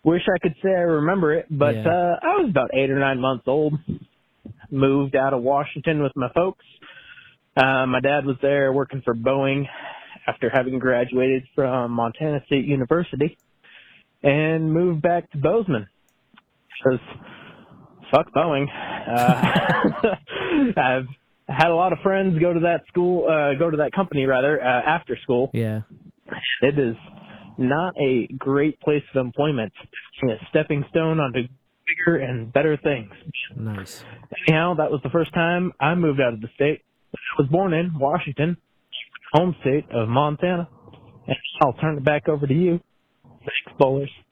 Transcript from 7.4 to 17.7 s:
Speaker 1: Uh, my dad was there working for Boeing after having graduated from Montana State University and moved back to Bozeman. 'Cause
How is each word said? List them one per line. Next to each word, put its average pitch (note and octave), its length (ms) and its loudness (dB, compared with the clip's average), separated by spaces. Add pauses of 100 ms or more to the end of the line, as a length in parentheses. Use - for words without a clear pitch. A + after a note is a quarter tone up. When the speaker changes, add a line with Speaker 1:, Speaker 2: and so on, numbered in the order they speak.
Speaker 1:
Uh, C3 280 2
my B2+ 140 0
dad C#3 260 0
was C3 160 -2
there C#3 300 2
working C3+ 320 -4
for B2 100 0
Boeing C3+ 520 0 (640)
after B2 220 -2
having B2+ 300 -2
graduated B2+ 640 0 (100)
from B2+ 380 0
Montana B2 540 -2
State C3+ 200 0
University C#3+ 720 -2 (840)
and D#3 480 2
moved E3+ 300 2
back E3+ 300 0
to D#3 60 -10
Bozeman. D#3 500 0 (960)
'Cause C3 160 2 (1120)